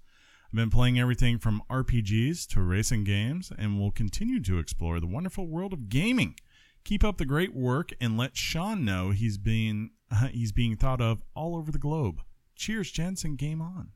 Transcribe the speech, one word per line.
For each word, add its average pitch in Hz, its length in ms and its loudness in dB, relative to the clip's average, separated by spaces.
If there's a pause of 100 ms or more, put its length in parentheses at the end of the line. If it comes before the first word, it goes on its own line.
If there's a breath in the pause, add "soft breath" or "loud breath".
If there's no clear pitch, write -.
(480 soft breath)
I've 110 100 -4
been 113 120 2
playing 123 300 6
everything 123 400 4
from 107 300 0
R 127 160 0
P 117 160 2
Gs 113 460 0
to - 140 4
racing 101 440 2
games 113 520 0
and 104 220 -2
will 101 120 0
continue 208 500 0
to 90 180 0
explore 82 400 -2
the 82 80 -2
wonderful 165 400 -4
world 180 240 -6
of 131 160 -8
gaming. 160 480 2 (480 soft breath)
Keep 208 220 4
up 208 120 2
the 165 80 0
great 151 300 0
work 127 360 -2 (100)
and 113 160 0
let 127 180 -2
Sean 185 480 -2
know 95 280 0
he's 104 260 0
being, 110 540 0 (200)
<laughs> 120 200 2
he's 117 200 -4
being 117 240 2
thought 131 240 2
of 113 240 0 (100)
all 165 220 -6
over 156 160 -6
the - 80 0
globe. 147 400 -2 (380)
Cheers, 214 340 -6
gents, 180 320 -4
and 151 140 -4
game 156 240 -4
on. 175 340 -10